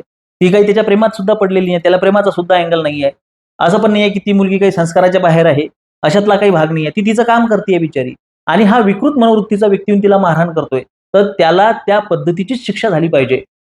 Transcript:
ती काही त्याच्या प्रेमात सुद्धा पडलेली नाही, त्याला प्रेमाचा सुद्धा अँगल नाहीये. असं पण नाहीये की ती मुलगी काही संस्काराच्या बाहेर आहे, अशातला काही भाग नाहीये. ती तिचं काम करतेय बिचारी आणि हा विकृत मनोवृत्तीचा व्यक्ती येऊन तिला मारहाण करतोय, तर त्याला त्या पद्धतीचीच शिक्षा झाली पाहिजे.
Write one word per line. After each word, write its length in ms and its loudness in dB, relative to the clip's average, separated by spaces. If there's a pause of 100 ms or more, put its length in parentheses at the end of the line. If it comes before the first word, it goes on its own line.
ती 420 -4
काही 140 4
त्याच्या 180 0
प्रेमात 260 0
सुद्धा 240 -4
पडलेली 320 -2
नाही, 120 -2
त्याला 200 0
प्रेमाचा 340 0
सुद्धा 240 -2
अँगल 260 -2
नाहीये. 300 -4 (480)
असं 200 0
पण 120 2
नाहीये 180 0
की 100 -4
ती 140 -2
मुलगी 240 0
काही 140 2
संस्काराच्या 500 0
बाहेर 240 2
आहे, 220 0 (340)
अशातला 340 2
काही 160 2
भाग 200 0
नाहीये. 180 -4
ती 120 -4
तिचं 220 0
काम 220 2
करतेय 320 0
बिचारी 360 -4 (320)
आणि 180 2
हा 160 4
विकृत 380 0
मनोवृत्तीचा 500 0
व्यक्ती 240 -2
येऊन 120 2
तिला 140 4
मारहाण 360 0
करतोय, 340 -4
तर 440 -2
त्याला 400 2
त्या 280 -2
पद्धतीचीच 640 -4
शिक्षा 240 -4
झाली 180 0
पाहिजे. 360 0 (180)